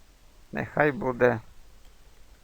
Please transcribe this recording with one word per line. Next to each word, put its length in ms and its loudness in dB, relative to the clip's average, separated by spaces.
Нехай 400 0
буде 480 2